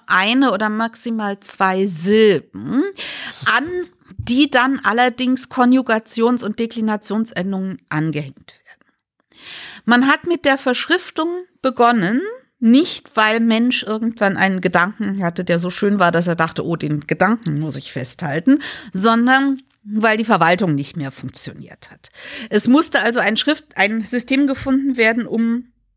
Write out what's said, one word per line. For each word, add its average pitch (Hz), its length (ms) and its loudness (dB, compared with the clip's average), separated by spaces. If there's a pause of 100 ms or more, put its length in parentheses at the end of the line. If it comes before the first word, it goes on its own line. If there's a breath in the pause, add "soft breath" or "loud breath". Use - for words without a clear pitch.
eine 220 460 2
oder 214 160 -2
maximal 220 720 -4
zwei 190 440 0
Silben, 190 1000 2 (600 loud breath)
an 247 220 0 (500)
die 277 320 2
dann 262 340 2
allerdings 247 680 0
Konjugations- 247 920 2
und 208 160 -6
Deklinationsendungen 208 1200 -4 (100)
angehängt 151 640 -4 (120)
werden. - 300 -20 (880 loud breath)
Man 247 220 4
hat 311 200 0
mit 339 180 0
der 277 120 4
Verschriftung 320 720 -2 (340)
begonnen, 240 600 2 (380)
nicht 254 560 2
weil 220 240 2
Mensch 233 440 0
irgendwann 220 540 -2
einen 185 240 0
Gedanken 196 600 -2
hatte, 175 200 -4
der 175 140 0
so 175 140 -4
schön 202 280 0
war, 175 120 4
dass 170 160 0
er 170 80 0
dachte, 165 300 -4
„Oh, 170 100 -4
den 151 320 -4
Gedanken 185 520 0
muss 151 160 -6
ich - 160 -10
festhalten“, 165 680 0 (340 loud breath)
sondern 247 680 2 (220)
weil 214 340 0
die 220 80 -2
Verwaltung 180 500 4
nicht 139 200 -6
mehr 139 160 -6
funktioniert - 760 -10
hat. - 220 -20 (400 loud breath)
Es 208 160 2
musste 277 340 4
also 233 180 0
ein 202 160 0
Schrift-, - 420 -2
ein 208 240 0
System 247 440 0
gefunden 269 500 0
werden, 226 300 2
um, 233 460 -2 (260)